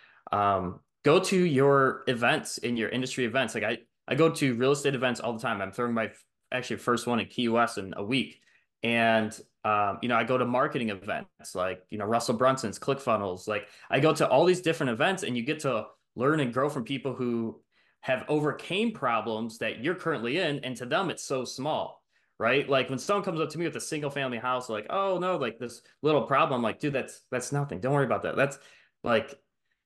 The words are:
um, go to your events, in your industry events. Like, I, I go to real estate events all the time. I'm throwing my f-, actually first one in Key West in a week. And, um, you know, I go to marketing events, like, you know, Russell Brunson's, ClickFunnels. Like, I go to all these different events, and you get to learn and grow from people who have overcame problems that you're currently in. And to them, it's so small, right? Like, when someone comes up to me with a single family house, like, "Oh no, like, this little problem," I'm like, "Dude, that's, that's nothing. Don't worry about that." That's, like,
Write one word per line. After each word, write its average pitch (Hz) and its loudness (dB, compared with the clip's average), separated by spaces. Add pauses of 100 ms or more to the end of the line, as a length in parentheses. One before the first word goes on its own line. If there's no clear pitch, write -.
(300)
um, 98 0 (240)
go 151 8
to 190 2
your 139 4
events, 123 0
in 120 -2
your 110 -2
industry 127 -2
events. 117 0
Like, 104 -2
I, 117 -2 (280)
I - -2
go 160 6
to 143 0
real 131 4
estate 143 2
events 123 0
all 117 -4
the 110 -8
time. 113 -2
I'm 95 -6
throwing 120 -2
my 113 0
f-, - -14 (280)
actually 120 -4
first 120 0
one 117 2
in 98 -2
Key 120 -2
West 117 2
in 95 -8
a 101 -6
week. 120 -2 (440)
And, 113 2 (280)
um, 104 2
you 123 -2
know, 120 2
I 113 4
go 127 2
to 123 2
marketing 123 0
events, 95 -8
like, 92 -4
you 104 -8
know, 101 -4
Russell 117 0
Brunson's, 127 2
ClickFunnels. 104 -2
Like, 104 -4 (220)
I 123 2
go 151 4
to 151 2
all 139 6
these 180 4
different 156 0
events, 156 0
and 123 -4
you 117 -2
get 151 -4
to 123 -2 (260)
learn 147 2
and 120 0
grow 131 2
from 143 -4
people 131 -4
who 117 -2 (400)
have 127 -2
overcame 160 0
problems 113 -2
that 113 -4
you're 175 0
currently 143 -2
in. 147 -2
And 127 -6
to 123 -8
them, 160 0
it's - -8
so 131 -4
small, 127 -6 (360)
right? 127 2
Like, 131 2
when 131 -4
someone 202 0
comes 165 -2
up 151 -2
to 151 -8
me 170 -2
with 123 -4
a 113 -6
single 147 -4
family 131 -4
house, 127 -2
like, 107 -4
"Oh 190 0
no, 185 0
like, 120 -4
this 120 -10 (200)
little 147 4
problem," 139 2
I'm 120 0
like, 107 -2
"Dude, 143 -2
that's, 120 -6
that's 127 -4
nothing. 143 -2
Don't 127 0
worry 139 4
about 104 0
that." 82 -2
That's, 143 0 (460)
like, - 0 (480)